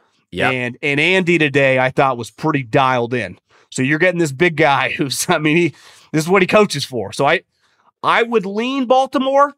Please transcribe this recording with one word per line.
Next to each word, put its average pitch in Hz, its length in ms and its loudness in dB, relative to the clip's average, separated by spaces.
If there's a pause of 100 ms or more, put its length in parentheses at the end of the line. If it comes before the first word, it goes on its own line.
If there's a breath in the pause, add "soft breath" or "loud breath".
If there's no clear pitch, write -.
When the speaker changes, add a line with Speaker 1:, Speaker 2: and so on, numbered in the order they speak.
(320)
Speaker 1:
Yep. 92 220 -2
Speaker 2:
And, 123 280 -6
and 143 200 -2
Andy 175 360 2
today, 139 420 2
I 131 100 2
thought, 135 280 0
was 117 140 -10
pretty 151 320 -2
dialed 123 500 0
in. 95 240 -6 (320 soft breath)
So - 120 -6
you're 143 180 0
getting 175 200 0
this 160 140 -2
big 170 240 0
guy 139 340 2
<laughs> - 60 -10
who's, - 320 -4
I 175 80 0
mean, 151 200 0
he, 170 120 2 (440 loud breath)
this 151 120 -2
is 170 40 -6
what 190 120 4
he 180 60 0
coaches 208 380 0
for. 104 280 -8
So 143 120 -2
I, 170 160 0 (640)
I 180 200 2
would 233 220 -2
lean 247 400 -4
Baltimore 269 720 0